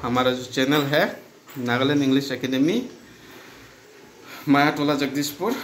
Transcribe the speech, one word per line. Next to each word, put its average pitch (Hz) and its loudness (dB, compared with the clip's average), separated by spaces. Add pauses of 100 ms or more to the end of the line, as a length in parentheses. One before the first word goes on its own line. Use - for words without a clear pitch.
हमारा 127 2
जो 127 -2
channel 143 2
है 147 0 (360)
नागालैंड 131 0
English 135 2
Academy 139 0 (1600)
मायाटोला 147 4
जगदीशपुर, 143 -2 (120)